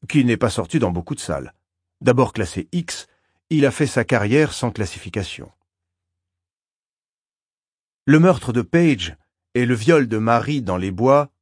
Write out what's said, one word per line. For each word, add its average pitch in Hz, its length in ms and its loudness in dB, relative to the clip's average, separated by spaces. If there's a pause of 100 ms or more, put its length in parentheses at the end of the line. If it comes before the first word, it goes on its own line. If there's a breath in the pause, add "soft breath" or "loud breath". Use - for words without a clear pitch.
qui 139 160 2
n'est 117 140 2
pas 117 100 0
sorti 104 300 -4
dans 107 120 0
beaucoup 90 240 -6
de - 60 -14
salles. 67 320 -8 (480)
D'abord 123 320 2
classé 95 400 -6
X, - 360 -8 (420)
il 147 160 2
a 127 40 4
fait 147 160 -2
sa 120 180 -2
carrière 123 500 0
sans 120 160 -4
classification. - 840 -10 (2500)
Le 151 120 6
meurtre 160 360 2
de 120 80 0
Page 127 540 0 (380)
et 123 120 0
le 123 80 2
viol 117 340 2
de 110 100 -2
Marie 117 440 0
dans 92 140 -4
les 92 140 -4
bois 131 400 2 (120)